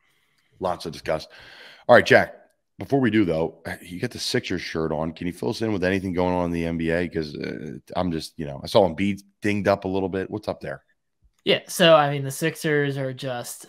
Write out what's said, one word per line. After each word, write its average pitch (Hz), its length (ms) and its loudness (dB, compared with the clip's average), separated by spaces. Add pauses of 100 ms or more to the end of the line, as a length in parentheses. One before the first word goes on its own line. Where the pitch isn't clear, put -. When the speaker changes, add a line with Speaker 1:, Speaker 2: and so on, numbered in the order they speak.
(600)
Speaker 1:
Lots 90 240 -4
to 82 80 -8
discuss. - 360 -4 (600)
All 123 80 10
right, 98 100 8
Jack, 107 300 4 (420)
before 135 220 0
we 127 100 2
do, 104 160 4
though, 80 380 -2 (180)
you 87 180 -14
got 120 120 -6
the - 80 -12
Sixers 104 420 -4
shirt 80 300 -4
on. 80 220 -4
Can 87 120 -8
you 87 80 -4
fill 120 160 -6
us 113 140 -6
in 110 100 0
with 90 100 -2
anything 92 300 0
going 90 220 0
on 87 100 0
in 85 60 -2
the 85 160 -2
N 85 100 -4
B 82 140 -2
A? 87 160 0
'Cause, 76 280 -6
uh, 69 440 -10 (160)
I'm 90 160 -2
just, - 260 -6
you 78 80 -6
know, 69 180 -10
I - 40 -10
saw 101 200 6
Embiid 98 360 -2 (180)
dinged 101 260 0
up 98 180 2
a - 20 -2
little 95 220 0
bit. 95 200 -4
What's 104 180 -10
up 92 140 -6
there? 69 220 -10 (600)
Speaker 2:
Yeah, 180 220 2
so, 165 260 6
I 147 160 6
mean, 143 140 -2
the 135 80 -6
Sixers 147 680 0
are 135 140 -4
just 123 580 -8